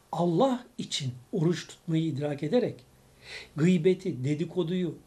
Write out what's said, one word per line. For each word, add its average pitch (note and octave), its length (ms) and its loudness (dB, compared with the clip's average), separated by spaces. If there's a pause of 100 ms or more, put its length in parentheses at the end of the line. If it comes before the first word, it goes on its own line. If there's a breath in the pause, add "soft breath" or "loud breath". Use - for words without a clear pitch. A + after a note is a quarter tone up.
(120)
Allah F3 520 2 (140)
için - 320 -6 (220)
oruç E3+ 340 0
tutmayı D#3+ 380 -4
idrak D3 380 -4
ederek G3 420 0 (720 loud breath)
gıybeti, F3 680 2
dedikoduyu, E3 680 -2 (120)